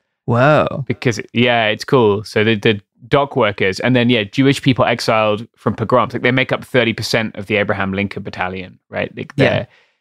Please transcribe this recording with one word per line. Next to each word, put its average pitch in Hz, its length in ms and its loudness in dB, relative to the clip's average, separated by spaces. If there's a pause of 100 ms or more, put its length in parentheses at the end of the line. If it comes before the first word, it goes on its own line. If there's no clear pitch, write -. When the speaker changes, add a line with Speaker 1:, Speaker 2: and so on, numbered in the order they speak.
(240)
Speaker 1:
Whoa. 127 640 2
Speaker 2:
Because, 113 320 -2 (120)
yeah, 117 340 2
it's 107 180 -4
cool. 104 400 2
So - 200 -2
the, 113 100 2
the 107 260 0 (280)
dock 143 280 0
workers 104 440 0
and 123 160 2
then, 120 120 2
yeah, 120 160 2
Jewish 131 380 0
people 127 240 2
exiled 110 600 0 (100)
from 110 180 -4
pogroms, 117 400 0
like, 120 80 -8
they 127 80 2
make 131 220 0
up - 120 -6
thirty 117 300 0
percent 113 420 -4
of 101 100 -12
the 107 100 0
Abraham 98 360 -2
Lincoln 101 300 -6
Battalion, 92 560 -10 (100)
right? - 280 -8
Like, - 200 -12
Speaker 1:
Yeah. 139 140 2
Speaker 2:
they're, - 180 -4 (320)